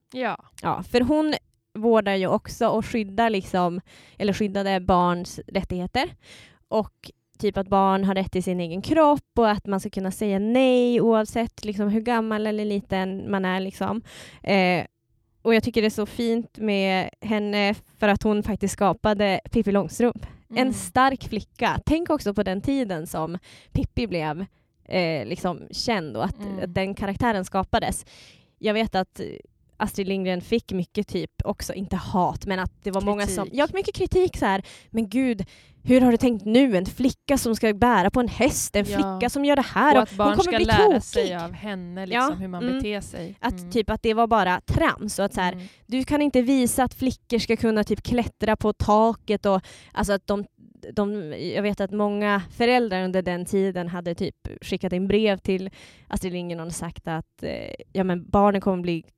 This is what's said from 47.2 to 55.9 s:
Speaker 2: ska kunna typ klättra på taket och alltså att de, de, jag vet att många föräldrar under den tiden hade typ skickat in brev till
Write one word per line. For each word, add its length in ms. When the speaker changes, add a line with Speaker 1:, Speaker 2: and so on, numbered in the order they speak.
Speaker 2:
ska 180
kunna 280
typ 180
klättra 540
på 160
taket 760
och 140
alltså 200
att 140
de, 180
de, 380
jag 80
vet 180
att 100
många 600
föräldrar 540
under 180
den 220
tiden 440
hade 260
typ 220
skickat 320
in 160
brev 300
till 320